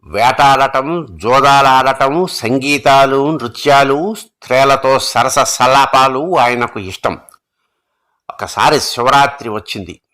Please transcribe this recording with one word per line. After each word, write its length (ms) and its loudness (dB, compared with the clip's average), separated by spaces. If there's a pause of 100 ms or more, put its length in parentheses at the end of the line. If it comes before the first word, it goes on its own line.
వేటాడటం, 1040 0
జోదాలాడటం, 1160 2
సంగీతాలు, 1080 0
నృత్యాలు, 800 0
స్త్రీలతో 840 0
సరస 400 -2
సల్లాపాలు 1000 0
ఆయనకు 420 -2
ఇష్టం. 380 -8 (1120)
ఒకసారి 500 -2
శివరాత్రి 680 0
వచ్చింది. 520 -10 (140)